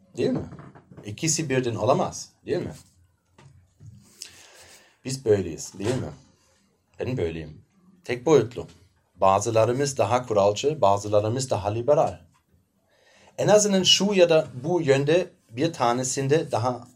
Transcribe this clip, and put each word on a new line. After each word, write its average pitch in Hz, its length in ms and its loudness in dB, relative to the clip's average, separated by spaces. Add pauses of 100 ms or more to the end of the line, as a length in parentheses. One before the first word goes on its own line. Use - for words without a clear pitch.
(160)
Değil 180 140 -2
mi? 240 200 -6 (540)
İkisi 151 440 -4
birden 131 260 -2
olamaz. 127 580 -2 (140)
Değil 180 120 -4
mi? 104 140 -10 (2250)
Biz 135 200 -8
böyleyiz. 92 540 0
Değil 110 160 -2
mi? 90 160 -6 (880)
Ben 123 160 -6
böyleyim. 80 480 -8 (400)
Tek 123 220 -6
boyutlu. 120 400 2 (480)
Bazılarımız 113 840 2
daha 120 280 0
kuralcı, 104 540 0
bazılarımız 104 720 0
daha 101 180 -2
liberal. 120 520 0 (1160)
En 147 100 0
azından 196 340 4
şu 196 320 2
ya 170 160 6
da 156 180 4 (160)
bu 175 160 0
yönde 151 500 2 (200)
bir 143 220 -2
tanesinde 135 800 0
daha 120 440 -4